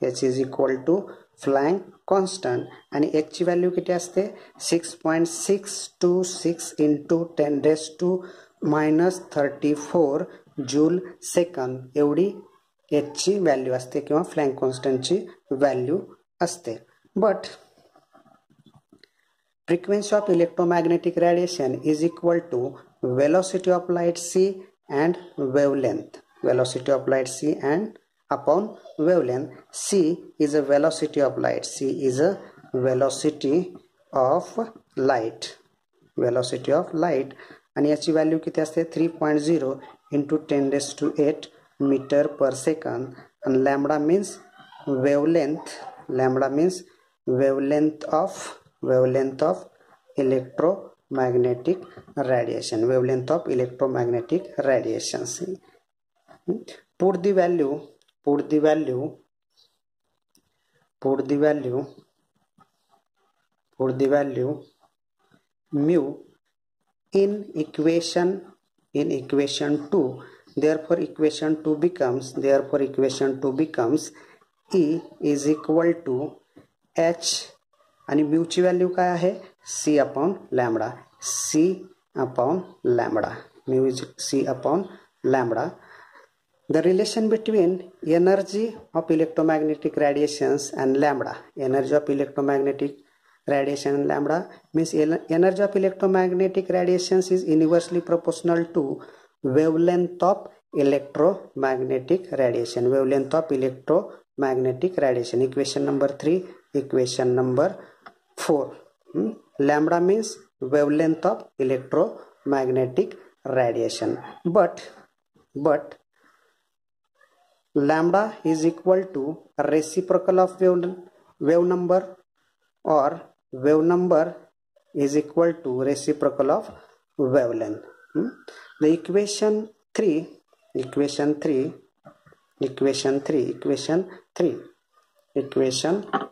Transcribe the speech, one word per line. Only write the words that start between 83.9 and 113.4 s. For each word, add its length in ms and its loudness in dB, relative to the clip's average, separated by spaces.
C 280 -2
upon 420 -2
lambda. 520 0
The 120 2
relation 480 2
between 640 0
energy 680 2
of 160 -2
electromagnetic 880 0
radiations 720 0
and 280 0
lambda, 380 0
energy 360 0
of 160 2
electromagnetic 880 0
radiation 480 0
and 120 0
lambda 420 -2
means 200 0
el-, 260 2
energy 340 4
of 120 0
electromagnetic 920 0
radiations 640 2
is 120 2
inversely 580 2
proportional 640 0
to 360 -4
wavelength 800 2
of 240 2
electromagnetic 1600 0
radiation, 580 0
wavelength 440 2
of 180 0
electromagnetic 1500 -2
radiation. 440 0
Equation 440 -2
number 220 0
three, 380 0
equation 640 0
number 420 2
four. 400 -2
Hmm? 200 -2
Lambda 400 2
means 380 0
wavelength 640 2
of 240 -2
electromagnetic 1600 -2